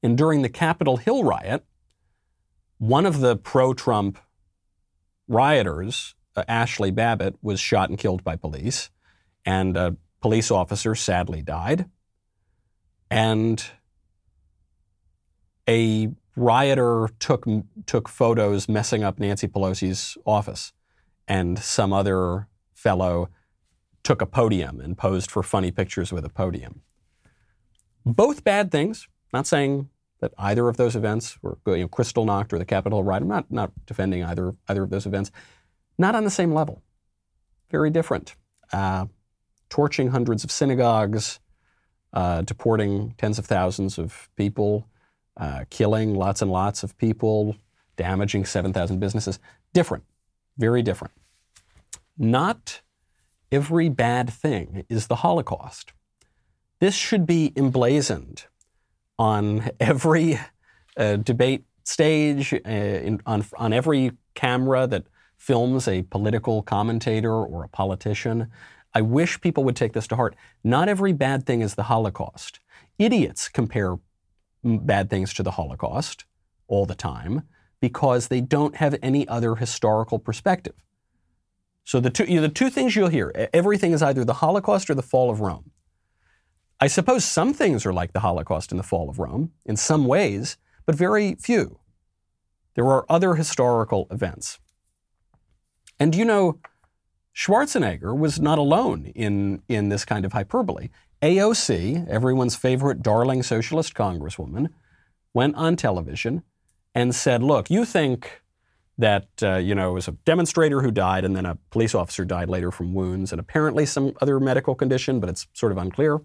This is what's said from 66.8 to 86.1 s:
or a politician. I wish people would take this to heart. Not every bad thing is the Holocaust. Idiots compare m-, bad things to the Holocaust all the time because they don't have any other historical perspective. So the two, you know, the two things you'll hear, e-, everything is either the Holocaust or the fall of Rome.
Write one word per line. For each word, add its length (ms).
or 320
a 60
politician. 800
I 60
wish 380
people 240
would 120
take 180
this 140
to 80
heart. 200
Not 260
every 240
bad 320
thing 160
is 140
the 80
Holocaust. 760
Idiots 500
compare 500
m-, 140
bad 320
things 240
to 80
the 80
Holocaust 720
all 200
the 80
time 480
because 500
they 120
don't 360
have 260
any 240
other 260
historical 640
perspective. 640
So 160
the 100
two, 160
you 120
know, 40
the 80
two 220
things 240
you'll 140
hear, 280
e-, 160
everything 380
is 100
either 240
the 100
Holocaust 540
or 60
the 80
fall 260
of 120
Rome. 280